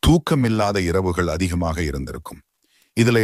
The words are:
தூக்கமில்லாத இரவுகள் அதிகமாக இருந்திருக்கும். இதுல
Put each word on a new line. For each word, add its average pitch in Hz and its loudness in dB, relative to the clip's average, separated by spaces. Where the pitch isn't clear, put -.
தூக்கமில்லாத 113 2
இரவுகள் 90 0
அதிகமாக 85 -2
இருந்திருக்கும். 69 -8
இதுல 117 4